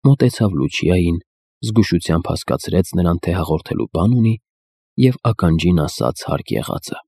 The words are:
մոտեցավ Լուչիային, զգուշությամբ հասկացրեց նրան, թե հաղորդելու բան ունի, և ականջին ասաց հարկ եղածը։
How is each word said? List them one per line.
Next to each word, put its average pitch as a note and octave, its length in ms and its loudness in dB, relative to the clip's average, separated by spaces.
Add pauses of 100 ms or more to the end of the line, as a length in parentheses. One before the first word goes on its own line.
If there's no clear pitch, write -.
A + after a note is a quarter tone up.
մոտեցավ B2 520 4
Լուչիային, E2+ 640 0 (440)
զգուշությամբ A2 680 0
հասկացրեց - 640 -2
նրան, E2+ 280 0
թե F2 120 -2
հաղորդելու E2 600 -4
բան G#2+ 240 2
ունի, A2+ 180 2 (640)
և B2+ 240 4
ականջին F2 560 2
ասաց - 480 -2
հարկ - 300 -6
եղածը։ - 520 -8